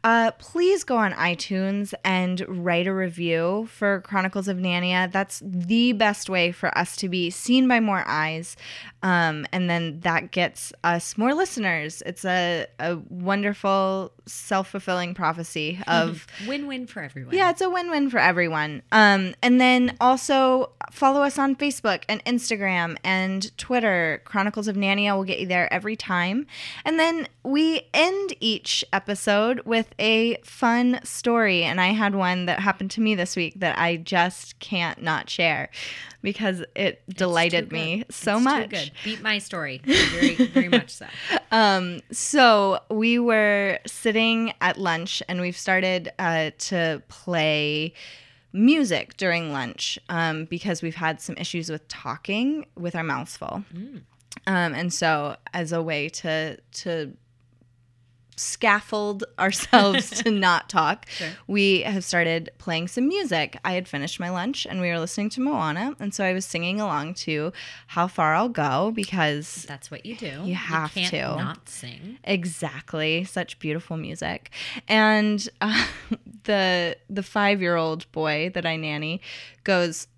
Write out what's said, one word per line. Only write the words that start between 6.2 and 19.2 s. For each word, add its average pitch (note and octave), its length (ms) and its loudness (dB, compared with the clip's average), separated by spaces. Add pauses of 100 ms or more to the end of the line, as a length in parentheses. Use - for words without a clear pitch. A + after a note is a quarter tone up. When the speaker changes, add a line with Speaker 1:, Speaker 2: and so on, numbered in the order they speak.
Speaker 1:
way F3+ 220 2
for - 260 -2
us - 200 -2
to G3 120 -4
be F3 220 -2
seen B3+ 380 2
by B3 100 4
more G3+ 280 2
eyes. D#3 500 -4 (460)
Um, E3 500 2
and F3+ 180 0
then E3 300 -2
that E3 320 0
gets - 400 -2 (100)
us E3+ 340 0
more B3 180 2
listeners. F#3 680 -2
It's - 200 -10
a, F3 420 0 (140)
a E3+ 160 -2 (120)
wonderful G3 1040 0 (140)
self-fulfilling F#3 880 -4
prophecy E3 720 -4
of E3 400 0 (100)
Speaker 2:
<laughs> G3+ 120 -10
Win-win C4+ 380 -6
for G3 160 -12
everyone. C3+ 320 -10
Speaker 1:
Yeah, F#4 160 4
it's F4 100 -2
a F#4 100 2
win-win E4+ 400 0
for A#3+ 80 2
everyone. D#3+ 640 2 (100)
Um, G3 500 6